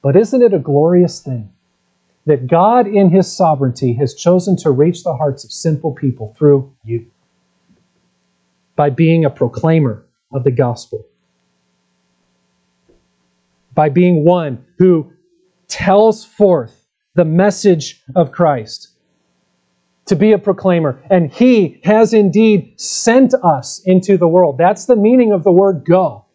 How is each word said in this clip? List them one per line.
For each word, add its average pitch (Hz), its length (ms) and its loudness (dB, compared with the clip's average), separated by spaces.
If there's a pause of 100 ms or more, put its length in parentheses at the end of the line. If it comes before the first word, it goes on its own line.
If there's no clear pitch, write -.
But 139 140 0
isn't 240 260 2
it 208 120 2
a 160 40 -2
glorious 165 640 0
thing 117 300 -12 (760)
that 131 220 -2
God 208 400 2
in 196 240 2
his 180 200 0
sovereignty 135 640 -2
has 127 200 -4
chosen 180 440 -2
to 151 120 -2
reach 151 320 0
the 165 120 -6
hearts 143 300 -6
of - 80 -20
sinful 151 400 -6
people 120 460 -8
through 143 340 0 (120)
you 117 220 -10 (1700)
by 147 120 0
being 165 360 0
a 135 60 0
proclaimer 135 760 -2 (260)
of 131 120 -6
the 139 80 0
gospel, 120 520 -6 (2750)
by 151 160 0
being 170 340 2
one 160 400 -2 (140)
who 175 340 2 (560)
tells 214 560 0
forth 170 640 -2 (280)
the 170 100 0
message 180 800 -2 (120)
of 165 180 -2
Christ, 139 560 -4 (1160)
to 185 100 -2
be 214 160 2
a 196 60 2
proclaimer. 180 640 -2 (100)
And 170 200 0
he 233 540 0
has 214 280 2
indeed 208 680 2
sent 247 560 0
us 151 500 -4
into 185 340 2
the 170 100 0
world. 160 300 2
That's 180 280 -2
the 247 100 2
meaning 220 360 2
of 170 120 -2
the 190 80 2
word 185 320 2
go. 165 400 0 (100)